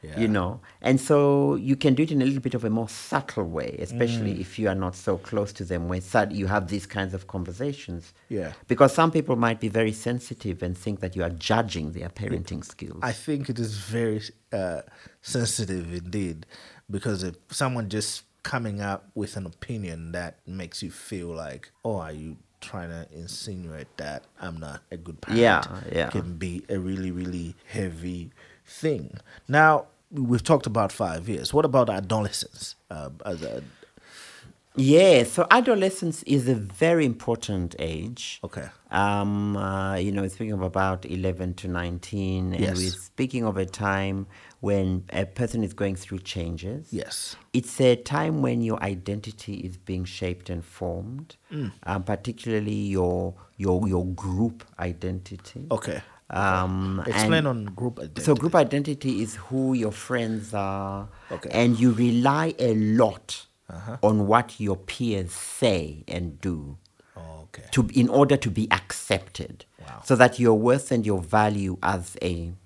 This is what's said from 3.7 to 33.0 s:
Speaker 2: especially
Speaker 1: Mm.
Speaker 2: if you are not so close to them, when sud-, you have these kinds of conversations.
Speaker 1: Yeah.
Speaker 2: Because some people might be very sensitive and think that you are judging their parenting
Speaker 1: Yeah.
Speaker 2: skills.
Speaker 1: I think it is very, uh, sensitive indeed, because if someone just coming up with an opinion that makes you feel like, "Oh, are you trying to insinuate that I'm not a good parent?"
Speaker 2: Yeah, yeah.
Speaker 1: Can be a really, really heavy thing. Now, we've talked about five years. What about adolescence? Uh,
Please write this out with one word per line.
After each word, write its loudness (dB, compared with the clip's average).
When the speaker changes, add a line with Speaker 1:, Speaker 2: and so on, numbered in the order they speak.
Speaker 2:
especially 0
Speaker 1:
Mm. -4
Speaker 2:
if -10
you 0
are 2
not -2
so -2
close -4
to -8
them, -4
when -2
sud-, 2
you -2
have 0
these -6
kinds -4
of -8
conversations. -8
Speaker 1:
Yeah. -4
Speaker 2:
Because 8
some 6
people 0
might 2
be -4
very 2
sensitive -6
and -4
think -6
that -6
you -2
are -2
judging -2
their -10
parenting -6
Speaker 1:
Yeah. -16
Speaker 2:
skills. -12
Speaker 1:
I -2
think -4
it -4
is -4
very, -2
uh, -4
sensitive -4
indeed, -6
because -4
if -6
someone -2
just -4
coming -4
up -6
with -6
an -8
opinion -10
that -8
makes -12
you -10
feel -10
like, -14
"Oh, -2
are -8
you -12
trying -10
to -10
insinuate -12
that -10
I'm -10
not -12
a -12
good -14
parent?" 2
Speaker 2:
Yeah, 6
yeah. 0
Speaker 1:
Can -4
be -6
a -2
really, -4
really -6
heavy -8
thing. -4
Now, 6
we've 0
talked 4
about 0
five -4
years. -4
What 4
about 4
adolescence? -4
Uh, -10